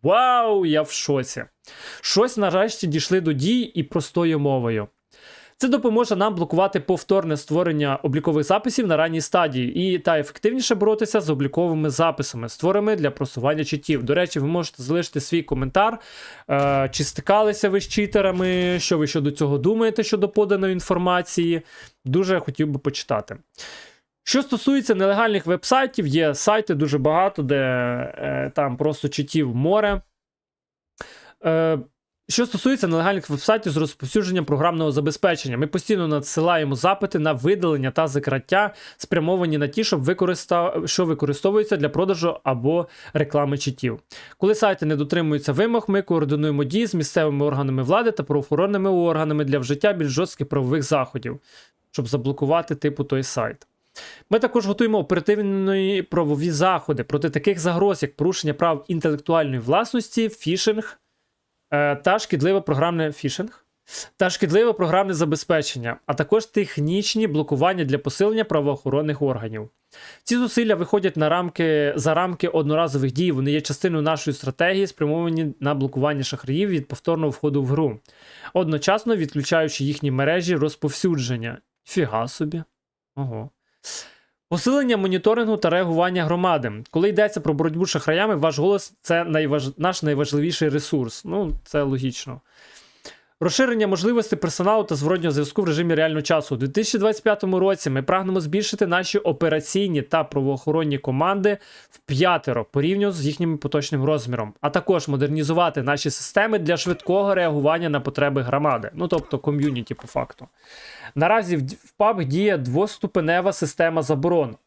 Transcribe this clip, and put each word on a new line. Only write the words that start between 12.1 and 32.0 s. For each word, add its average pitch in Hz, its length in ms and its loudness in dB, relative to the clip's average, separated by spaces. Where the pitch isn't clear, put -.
створеними 208 460 0
для 147 160 0
просування 143 540 -2
читів. 147 380 -2
До 127 100 0
речі, 175 260 0
ви 139 80 0
можете 165 360 -4
залишити 156 360 -2
свій 165 240 -2
коментар, 185 560 0
е, 139 420 2
чи - 120 -4
стикалися 208 680 2
ви 196 120 0
з 196 60 -10
читерами, 185 920 0
що - 180 0
ви 151 100 2
щодо 143 240 0
цього 143 260 0
думаєте, 220 460 2
щодо 202 260 0
поданої 196 440 2
інформації. 180 880 0
Дуже 180 340 2
хотів 151 280 -4
би 143 120 -2
почитати. - 580 -4
Що 269 160 2
стосується 262 520 2
нелегальних 196 500 2
вебсайтів, 233 640 0
є 147 280 2
сайти 214 400 0
дуже 147 220 0
багато, 160 440 2
де, 139 140 0
е, 131 1000 -2
там 135 220 -2
просто 147 320 -2
читів 139 460 -2
море. 196 460 0
Е, 160 340 2